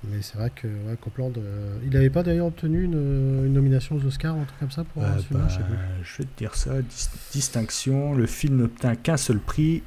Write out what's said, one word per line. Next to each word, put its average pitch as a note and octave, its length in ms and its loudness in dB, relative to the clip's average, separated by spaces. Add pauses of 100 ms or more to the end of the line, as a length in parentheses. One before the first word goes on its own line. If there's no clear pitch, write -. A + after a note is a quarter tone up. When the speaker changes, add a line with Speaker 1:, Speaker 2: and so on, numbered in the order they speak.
Speaker 1:
Mais G#2 160 -6
c'est - 160 -10
vrai A2+ 180 -2
que, - 120 -8
ouais, G#2 340 -6
Copland, B2+ 360 -6
euh, G2+ 480 -6
il C3+ 120 4
avait C3+ 140 8
pas E3+ 120 2
d'ailleurs E3+ 240 2
obtenu E3 360 2
une, F3 100 2
une C3+ 600 2
nomination C3+ 440 4
aux C#3 80 0
Oscars D#3+ 320 0
ou D3+ 40 -2
un C#3+ 40 -2
truc - 140 -14
comme C#3 120 -4
ça E3 140 -4
pour - 180 -4
un G2+ 40 2 (100)
Speaker 2:
Euh, - 20 -
Speaker 1:
film, - 300 0
je - 60 0
sais F#2 40 -4
Speaker 2:
bah, F#2 60 -2
Speaker 1:
plus. F#2 400 -4
Speaker 2:
je - 140 -14
vais C#3+ 40 -4
te C3+ 140 -10
dire - 180 -6
ça, C3 260 0
dis-, - 280 -6 (240)
distinction, C#3 800 -2
le A#2 140 2
film C3+ 300 0
n'obtint A#2 380 0
qu'un D#3+ 220 0
seul A2 220 2
prix, D#3 480 0